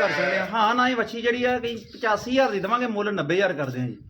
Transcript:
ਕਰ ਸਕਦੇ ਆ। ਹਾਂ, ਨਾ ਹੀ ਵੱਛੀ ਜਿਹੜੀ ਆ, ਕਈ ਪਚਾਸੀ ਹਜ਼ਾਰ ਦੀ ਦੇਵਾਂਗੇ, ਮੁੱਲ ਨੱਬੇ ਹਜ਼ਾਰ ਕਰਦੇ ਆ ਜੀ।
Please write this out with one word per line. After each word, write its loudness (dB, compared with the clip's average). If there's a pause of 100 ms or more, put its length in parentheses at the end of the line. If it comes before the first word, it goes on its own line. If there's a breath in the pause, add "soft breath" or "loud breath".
ਕਰ 2
ਸਕਦੇ 0
ਆ। 0
ਹਾਂ, 2
ਨਾ 4
ਹੀ 2
ਵੱਛੀ -4
ਜਿਹੜੀ 2
ਆ, 2
ਕਈ -6 (180)
ਪਚਾਸੀ -2
ਹਜ਼ਾਰ 4
ਦੀ -2
ਦੇਵਾਂਗੇ, 0
ਮੁੱਲ -2
ਨੱਬੇ 0
ਹਜ਼ਾਰ 2
ਕਰਦੇ -4
ਆ -2
ਜੀ। -6 (140)